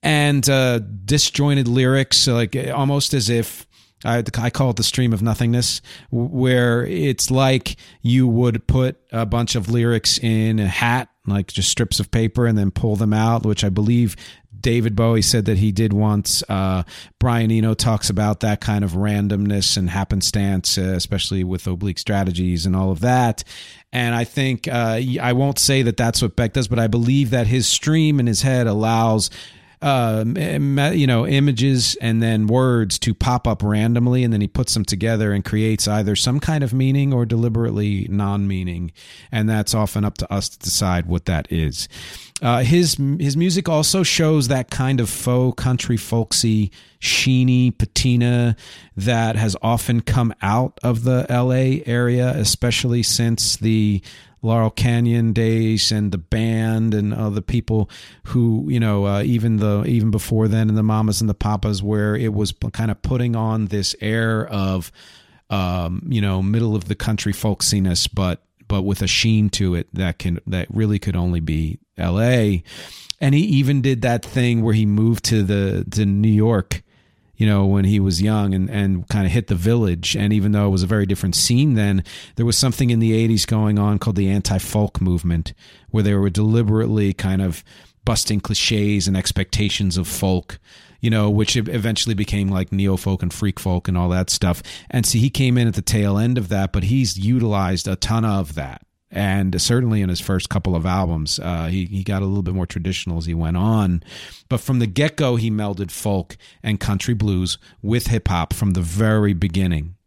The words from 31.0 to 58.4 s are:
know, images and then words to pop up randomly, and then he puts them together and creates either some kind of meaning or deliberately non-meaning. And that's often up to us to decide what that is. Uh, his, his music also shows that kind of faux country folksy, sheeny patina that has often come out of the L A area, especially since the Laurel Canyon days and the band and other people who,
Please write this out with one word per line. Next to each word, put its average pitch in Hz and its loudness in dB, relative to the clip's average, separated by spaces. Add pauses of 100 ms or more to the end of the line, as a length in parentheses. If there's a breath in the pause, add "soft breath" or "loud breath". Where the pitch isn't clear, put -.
know, 120 2
images 135 2
and 113 0
then 110 2
words 120 2
to 113 -2
pop 123 -2
up 107 -2
randomly, 120 2
and 117 2
then 107 0
he 107 0
puts - -2
them 101 -2
together 107 0
and 101 -2
creates 107 0
either 104 0
some 127 0
kind 151 -2
of 120 -2
meaning 135 2
or 120 2
deliberately 110 0
non-meaning. 95 -2 (360 loud breath)
And 110 0
that's 107 0
often 107 0
up 101 -4
to - -6
us 98 -2
to - -14
decide 92 -2
what 85 -4
that 80 -2
is. 80 -2 (520 loud breath)
Uh, 120 2
his, 160 4 (240)
his 139 0
music 175 0
also 160 2
shows 156 2
that 131 -2
kind 131 0
of 110 0
faux 123 0
country 127 0
folksy, 110 0 (280 loud breath)
sheeny 127 2
patina 120 2 (400 loud breath)
that 113 0
has 107 0
often 117 0
come 117 0
out 113 0
of 120 0
the 127 2
L 123 0
A 131 0
area, 123 0
especially 120 -2
since - 0
the 107 2 (400 loud breath)
Laurel 113 2
Canyon 117 2
days 113 0
and 104 0
the 95 -4
band 113 -2
and 104 0
other 107 -2
people 110 -2 (360 loud breath)
who, 117 0